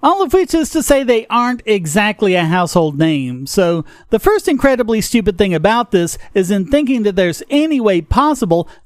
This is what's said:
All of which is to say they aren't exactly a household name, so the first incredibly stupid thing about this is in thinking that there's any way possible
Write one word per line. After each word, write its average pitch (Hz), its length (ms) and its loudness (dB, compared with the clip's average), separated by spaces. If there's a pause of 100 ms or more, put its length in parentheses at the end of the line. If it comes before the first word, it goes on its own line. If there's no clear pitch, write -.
All 359 200 2
of 311 120 -2
which 370 180 2
is 330 180 0
to 311 120 -2
say 277 200 2
they 233 260 0
aren't 240 360 -2
exactly 202 720 0
a 175 100 0
household 160 540 0
name, 135 480 -2
so 170 400 0 (240)
the 226 80 2
first 403 300 0
incredibly 247 520 0
stupid 196 380 -4
thing 196 160 2
about 220 380 0
this 170 260 0 (160)
is 190 160 0
in 196 160 -2
thinking 269 380 0
that 202 120 0
there's 180 320 0
any 294 320 0
way 196 220 2
possible 214 680 0 (180)